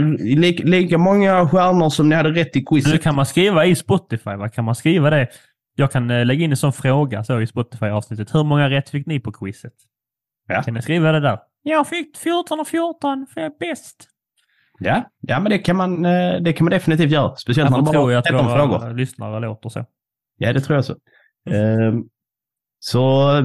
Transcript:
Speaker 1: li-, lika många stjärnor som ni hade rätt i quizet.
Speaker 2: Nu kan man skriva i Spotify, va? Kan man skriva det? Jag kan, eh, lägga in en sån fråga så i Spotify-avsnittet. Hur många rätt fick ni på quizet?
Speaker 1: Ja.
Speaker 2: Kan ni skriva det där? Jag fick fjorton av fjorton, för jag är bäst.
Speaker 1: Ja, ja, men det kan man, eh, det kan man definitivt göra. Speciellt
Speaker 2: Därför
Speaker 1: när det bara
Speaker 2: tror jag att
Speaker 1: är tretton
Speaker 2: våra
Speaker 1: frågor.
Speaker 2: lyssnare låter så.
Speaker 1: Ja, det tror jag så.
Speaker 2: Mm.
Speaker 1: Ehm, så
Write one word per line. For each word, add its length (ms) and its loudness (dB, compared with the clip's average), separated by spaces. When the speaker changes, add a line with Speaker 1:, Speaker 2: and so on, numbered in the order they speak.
Speaker 1:
li-, 440 2
lika 340 2
många 520 4
stjärnor 400 4
som 200 2
ni 60 4
hade 160 2
rätt 240 -2
i 100 -2
quizet. 280 2
Speaker 2:
Nu 40 4
kan 180 0
man 100 2
skriva 400 2
i 100 4
Spotify, 600 -4
va? 140 -8
Kan 160 -6
man 100 -2
skriva 340 2
det? 180 2
Jag 160 0
kan, 200 -2
eh, 140 2
lägga 200 0
in 60 0
en 60 0
sån 160 0
fråga 500 -2
så 180 -2
i 60 -2
Spotify-avsnittet. 880 -6
Hur 80 2
många 260 0
rätt 200 -4
fick 180 -8
ni 120 -4
på 120 -10
quizet? 420 -14
Speaker 1:
Ja. 140 -2
Speaker 2:
Kan 120 -6
ni 80 -6
skriva 300 0
det 80 2
där? 200 0
Jag 240 0
fick 300 -10
fjorton 420 -4
av 60 -8
fjorton, 680 -6
för 80 -10
jag 100 -8
är 80 -20
bäst. 500 -12
Speaker 1:
Ja, 300 -2
ja, 180 -4
men 100 -2
det 80 2
kan 180 0
man, 300 -2
eh, 360 0
det 120 0
kan 120 0
man 60 0
definitivt 400 2
göra. 240 0
Speciellt 340 0
Speaker 2:
Därför 120 2
Speaker 1:
när 100 2
det 60 2
bara 40 4
Speaker 2:
tror 100 2
jag 80 2
att 60 0
Speaker 1:
är 40 -2
tretton 180 2
Speaker 2:
våra 320 0
Speaker 1:
frågor. 140 -10
Speaker 2:
lyssnare 460 -8
låter 300 -10
så. 160 -10
Speaker 1:
Ja, 160 -2
det 80 0
tror 140 -2
jag 100 0
så. 100 -10
Speaker 2:
Mm. 320 2
Speaker 1:
Ehm, 220 0
så 480 2